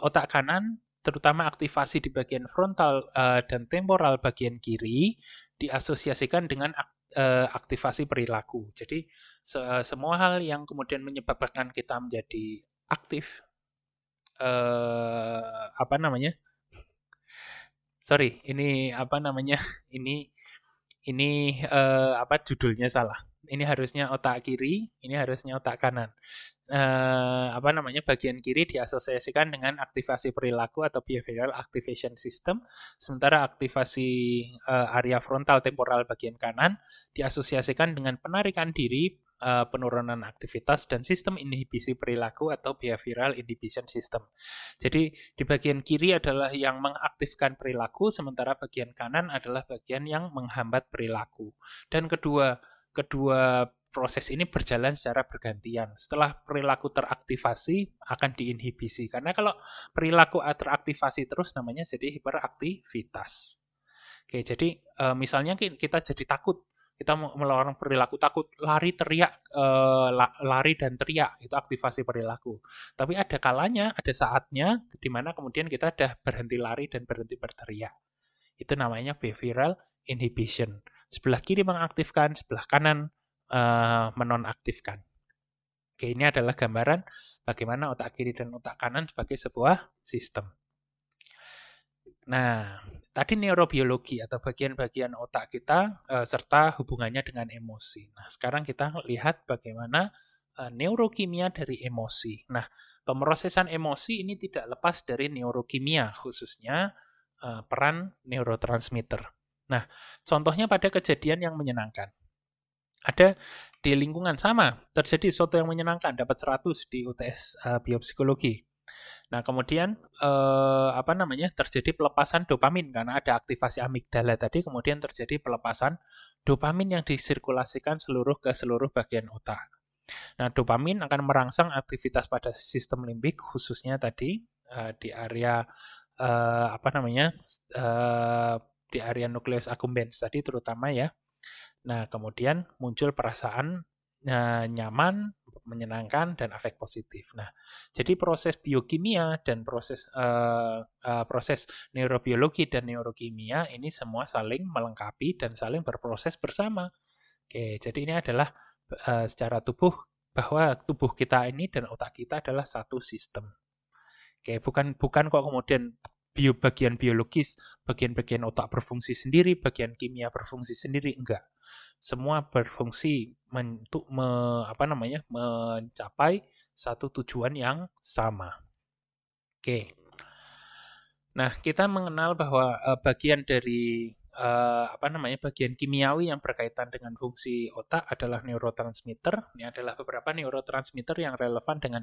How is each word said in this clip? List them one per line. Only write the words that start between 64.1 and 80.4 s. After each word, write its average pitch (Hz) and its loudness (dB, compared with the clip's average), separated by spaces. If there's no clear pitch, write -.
Oke, 123 -6
jadi, 165 0
eh, 131 -2
misalnya 139 0
ki-, 185 -2
kita 165 0
jadi - -6
takut, 160 -2
kita 156 0
mau 147 -6
melawan 139 2
perilaku 135 2
takut, 151 2
lari, 156 2
teriak, 165 2
eh, 131 6
la-, 123 6
lari 135 2
dan 127 -2
teriak, 151 0
itu 120 -14
aktivasi 131 -2
perilaku. 113 -6
Tapi 165 -2
ada 170 -2
kalanya, 202 2
ada - -2
saatnya, 139 2
di - -6
mana 131 -6
kemudian 147 -6
kita 160 -2
udah 131 0
berhenti 120 -4
lari 120 -4
dan 123 -8
berhenti 117 -6
berteriak. 113 -12
Itu - -2
namanya 123 -4
behavioral 123 0
inhibition. 117 -2